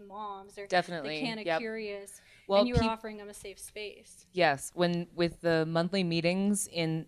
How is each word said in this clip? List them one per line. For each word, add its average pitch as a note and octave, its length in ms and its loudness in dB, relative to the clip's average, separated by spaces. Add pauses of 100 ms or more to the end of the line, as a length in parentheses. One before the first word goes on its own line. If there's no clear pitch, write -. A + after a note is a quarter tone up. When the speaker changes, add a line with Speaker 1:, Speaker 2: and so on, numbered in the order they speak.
Speaker 1:
moms G3+ 540 -12
or G3+ 80 -10
Speaker 2:
Definitely. E3+ 540 -2
Speaker 1:
the C4 60 -4
Canna A3 160 -6
Speaker 2:
Yep. E3 180 0
Speaker 1:
Curious, G#3+ 600 -10 (280)
Speaker 2:
Well, G3 120 6
Speaker 1:
and B3 80 4
you B3 60 -2
were - 60 6
Speaker 2:
peop- A3+ 100 2
Speaker 1:
offering A3 280 -8
them G3+ 100 -16
a G#3 60 -16
safe G3 240 -14
space. - 760 -14
Speaker 2:
Yes, D#3 420 2
when, F3 400 2
with E3+ 280 0
the D#3+ 240 4
monthly E3+ 360 0
meetings F3+ 680 2
in, D#3+ 400 -2